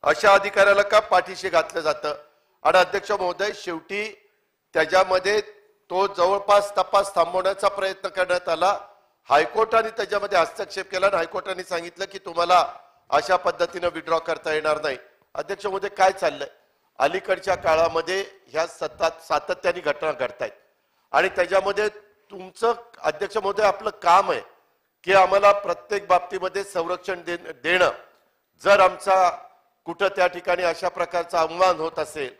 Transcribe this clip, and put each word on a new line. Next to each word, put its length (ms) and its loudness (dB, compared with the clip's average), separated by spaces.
अशा 280 4
अधिकाऱ्याला 500 4
का 180 4
पाठीशी 480 -2
घातलं 320 -2
जातं? 340 -4
आणि 140 4
अध्यक्ष 320 0
महोदय, 440 -4
शेवटी 500 -8
त्याच्यामध्ये 680 2
तो 160 0
जवळपास 680 2
तपास 380 0
थांबवण्याचा 540 0
प्रयत्न 400 -6
करण्यात 400 -2
आला, 280 0
हायकोर्टाने 600 2
त्याच्यामध्ये 480 -2
हस्तक्षेप 520 -4
केला 160 -2
आणि 100 2
हायकोर्टाने 460 -6
सांगितलं 420 -8
की 140 -14
तुम्हाला 460 2
अशा 260 2
पद्धतीनं 580 -2
विड्रॉ 240 -2
करता 340 -6
येणार 300 -2
नाही. 140 -4
अध्यक्ष 320 -8
महोदय, 220 -4
काय 240 2
चाललंय? 360 -4
अलीकडच्या 560 -2
काळामध्ये 680 0
ह्या 180 -4
सतत, 640 -6
सातत्याने 520 -2
घटना 320 -2
घडतायत 400 -6
आणि 160 2
त्याच्यामध्ये 600 -2
तुमचं, 420 -4
अध्यक्ष 340 -4
महोदय, 260 -2
आपलं 280 0
काम 280 4
आहे 100 -2
की 80 0
आम्हाला 400 6
प्रत्येक 540 -4
बाबतीमध्ये 580 -2
संरक्षण 600 -6
दे-, 120 -6
देणं. 280 4
जर 180 6
आमचा 480 4
कुठं 220 -2
त्या 180 2
ठिकाणी 360 -2
अशा 260 -2
प्रकारचा 520 -4
अवमान 400 0
होत 180 -6
असेल 420 -8